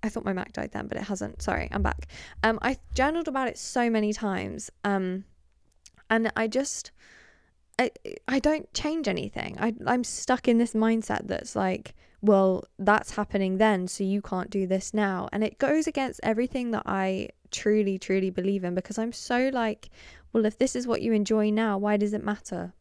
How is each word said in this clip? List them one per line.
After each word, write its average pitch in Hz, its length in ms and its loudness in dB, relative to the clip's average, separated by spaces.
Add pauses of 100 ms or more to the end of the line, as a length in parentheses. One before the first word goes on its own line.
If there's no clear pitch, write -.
I 214 80 0
thought - 140 -6
my 196 100 0
Mac - 180 -6
died - 200 -6
then, - 140 -6
but - 120 -6
it 214 60 -6
hasn't. 202 360 -6
Sorry, - 320 0
I'm - 100 0
back. - 260 -2 (340)
Um, 220 180 4
I 262 160 0 (180)
journaled 311 320 2
about 269 220 -2
it - 80 -6
so - 320 0
many 214 240 2
times, 196 580 -4 (140)
um, 190 400 0 (880)
and 226 260 2
I 220 100 0
just, 254 440 -2 (880)
I, 254 120 2 (380)
I 269 100 2
don't 294 360 0
change 302 340 -2
anything. - 500 -4
I, 226 160 0 (120)
I'm 247 180 2
stuck - 420 -2
in 233 120 6
this 233 160 2
mindset 220 520 2
that's - 300 -6
like, 190 380 -2 (260)
"Well, 190 440 6 (140)
that's 202 340 2
happening 190 440 -2
then, 190 320 4
so - 160 -4
you 196 160 0
can't 185 300 -4
do 190 160 -2
this 185 260 -2
now." 196 400 0
And 208 100 0
it - 160 -2
goes 302 280 4
against 269 360 -4
everything 240 500 0
that 220 120 -2
I 190 460 -2 (200)
truly, 208 480 2
truly 190 300 0
believe 185 340 0
in, 180 120 -2
because 185 240 -4
I'm 226 140 -2
so 254 420 0
like, 226 340 -4 (460)
"Well, 226 100 4
if 214 140 0
this 262 180 2
is 247 100 -4
what 233 140 0
you 226 140 2
enjoy 214 340 2
now, 214 300 0
why 208 180 2
does 208 160 2
it 208 100 -2
matter 185 580 -6